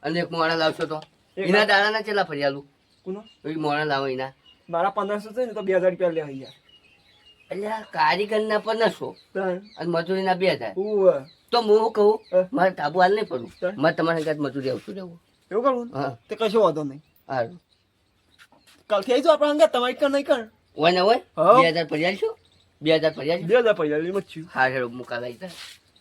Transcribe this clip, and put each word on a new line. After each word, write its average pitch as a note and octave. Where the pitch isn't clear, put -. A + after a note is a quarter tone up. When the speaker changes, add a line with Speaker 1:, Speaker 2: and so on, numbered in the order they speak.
Speaker 1:
અને E3
એક E3
મોણા E3
લાવશો D#3+
તો? D#3
Speaker 2:
એક F#3+
Speaker 1:
એના G3+
Speaker 2:
લાખ. G#3+
Speaker 1:
દાડાના G#3
કેટલા G#3
ફરી D3
આલું? C#3
Speaker 2:
કોનો? G3
Speaker 1:
એ D#3
મોણા D3+
લાવો C#3
એના. C3
Speaker 2:
મારા E3+
પંદરસો G#3
છે B3
ને, A3
તો F3
બે F#3+
હજાર F#3
રૂપિયા F3+
લે D#3+
અહીંયા. C3+
Speaker 1:
એટલે G3
આ A3
કારીગરના G#3
પંદરસો. A3
Speaker 2:
તાણ. F#3+
Speaker 1:
અને E3
મજૂરીના F#3
બે F3+
હજાર. A#2
Speaker 2:
ઉવ્વ. F#3
Speaker 1:
તો A#3+
હું G#3+
શું A3
કહું? G#3+
Speaker 2:
હા. F#3
Speaker 1:
મારે F#3
ધાબુ D#3+
હાલ F#3
નહીં G#3+
પડવું. A#2
Speaker 2:
તાણ. F3+
Speaker 1:
મારે D3+
તમારા E3
ઘર D3+
મજૂરી C3+
આવતું F#3
રહેવું. F3+
Speaker 2:
એવું A3
કરવું B3
ને? A#3+
Speaker 1:
હા. C3+
Speaker 2:
તે G#3+
કશો A3
વાંધો D#3
નહીં. C#3
Speaker 1:
સારું. C3+
Speaker 2:
કાલથી G3+
આવી C4
જાઓ D#4
આપણે D4
અંગત, D4+
તમારી B3+
કણ C#4
નહીં C#4
કણ. B3
Speaker 1:
હોય E3
ને F#3
હોય? A3
Speaker 2:
હા. G3
Speaker 1:
બે E3+
હજાર E3
ભરી D3+
આલશો? G3+
બે D#3
હજાર D#3
ભરી D3
આલશો? E3+
Speaker 2:
બે A3+
હજાર A3+
પૈસા D3+
એમ F3
જ -
છું. D#3+
Speaker 1:
હા, C3
હેડો, B2+
હું A#2+
કાલે A#2+
આવી A#2+
જાય. F3+